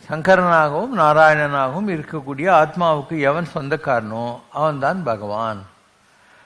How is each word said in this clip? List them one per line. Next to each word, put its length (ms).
சங்கரனாகவும் 880
நாராயணனாகவும் 880
இருக்கக்கூடிய 600
ஆத்மாவுக்கு 720
எவன் 360
சொந்தக்காரனோ, 840
அவன்தான் 520
பகவான். 640